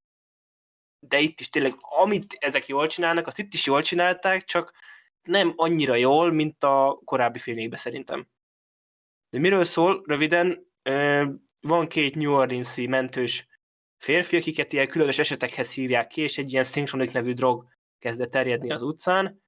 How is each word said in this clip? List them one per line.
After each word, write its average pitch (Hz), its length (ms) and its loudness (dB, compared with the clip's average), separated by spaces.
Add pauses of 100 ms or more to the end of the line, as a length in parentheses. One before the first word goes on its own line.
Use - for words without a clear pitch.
(1000)
de 135 200 -2
itt 156 220 0
is 131 80 -12
tényleg, 139 300 0
amit 196 640 0
ezek 139 260 -2
jól 143 200 0
csinálnak, 170 400 -2
azt - 120 -10
itt 202 140 -10
is - 140 -4
jól 139 160 4
csinálták, 180 600 0
csak - 280 -4 (500)
nem 175 340 2
annyira 160 380 2
jól, 143 380 4
mint 151 320 -2
a 139 400 4
korábbi 120 340 0
filmjékben 117 400 -8
szerintem. - 500 -8 (1040)
De 120 80 -6
miről 180 260 4
szól? 180 420 2
Röviden, 165 600 0 (160)
ö, 143 420 2 (360)
van 160 280 0
két 147 260 -2
New 151 180 -2
Orleans-i 127 540 0
mentős 127 640 -2 (520)
férfi, 175 340 0
akiket 156 360 -2
ilyen 139 160 2
különös 143 300 2
esetekhez 131 540 -2
hívják 123 340 0
ki, - 140 -8
és 151 180 -4
egy 135 140 -8
ilyen 131 120 2
szinkronik 131 480 -4
nevű 123 200 -2
drog 123 340 0 (320)
kezd 120 220 -8
el 123 80 -4
terjedni 127 420 -2
az 139 120 -6
utcán 185 640 -2